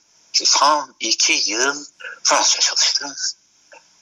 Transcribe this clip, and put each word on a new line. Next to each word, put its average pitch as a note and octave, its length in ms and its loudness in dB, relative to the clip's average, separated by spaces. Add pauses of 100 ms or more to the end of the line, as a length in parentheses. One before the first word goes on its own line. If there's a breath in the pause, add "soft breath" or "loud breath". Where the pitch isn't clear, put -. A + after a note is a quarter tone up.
(460)
Tam C#3+ 540 2
iki - 340 0 (120)
yıl C3 400 -2 (380 loud breath)
Fransızca - 360 2
çalıştım. - 560 -2 (880)